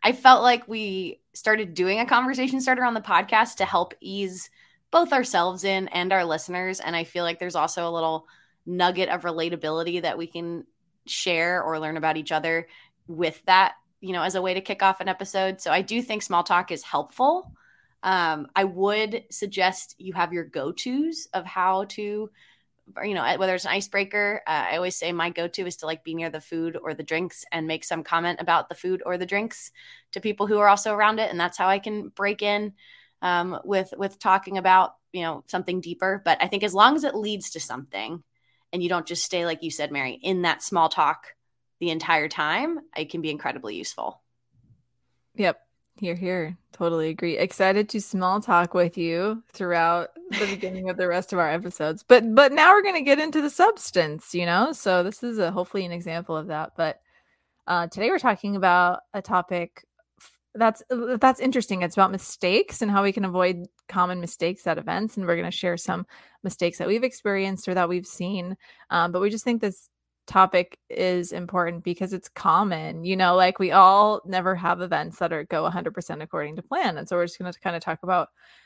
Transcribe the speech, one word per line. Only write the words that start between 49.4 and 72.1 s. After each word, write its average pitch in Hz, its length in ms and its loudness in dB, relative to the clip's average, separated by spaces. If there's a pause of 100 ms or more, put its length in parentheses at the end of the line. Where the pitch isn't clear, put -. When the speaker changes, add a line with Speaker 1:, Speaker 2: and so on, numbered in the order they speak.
Speaker 2:
throughout 170 580 0 (200)
the 208 160 -2
beginning 185 440 -6
of 180 60 -6
the 185 120 0
rest 180 240 -2
of 185 80 0
our 160 100 4
episodes. 165 560 -4
But, 226 300 6
but 277 160 8
now 320 200 8
we're 403 120 8
gonna 359 180 0
get 277 160 4
into 311 220 0
the 285 100 -2
substance, 180 840 0
you 175 140 -2
know? 185 240 2
So 185 320 2
this 196 220 -6
is 233 140 -4
a, 175 120 0
hopefully 185 340 -4
an 175 60 -8
example 170 460 -6
of 156 100 -6
that. 156 300 -8
But, 160 240 -2 (680)
uh, 170 220 0
today 208 220 -2
we're 370 100 0
talking 202 340 0
about 180 460 4 (120)
a 202 80 -6
topic 175 640 -2 (340)
f-, - 180 -20 (160)
that's, 220 340 2
that's 254 520 2
interesting. 233 420 0
It's 175 140 -2
about 190 160 6
mistakes 196 680 0
and 208 120 0
how 196 100 4
we 202 100 2
can 196 120 -2
avoid 180 420 0 (220)
common 180 320 0
mistakes 175 480 -4
at 160 100 0
events. 185 380 -4
And 190 100 -4
we're 175 80 2
gonna 170 160 -2
share 175 260 -2
some 175 300 -4 (380)
mistakes 175 340 -2
that - 80 -4
we've 220 160 2
experienced 196 640 -2
or 185 80 -2
that 180 140 2
we've 180 180 -4
seen. 185 500 -6 (340)
Um, 170 200 2
but 175 100 -2
we 202 100 2
just 214 120 -6
think 233 180 0
this - 280 -4 (380)
topic 185 520 4 (120)
is 180 420 0
important 175 500 -4
because 180 300 -4